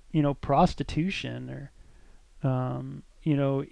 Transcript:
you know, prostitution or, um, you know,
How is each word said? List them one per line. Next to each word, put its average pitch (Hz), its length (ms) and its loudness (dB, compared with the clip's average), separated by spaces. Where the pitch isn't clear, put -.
you 156 100 4
know, 143 120 2
prostitution 139 1160 0
or, 135 220 -12
um, 131 560 -4
you 151 120 2
know, 139 360 0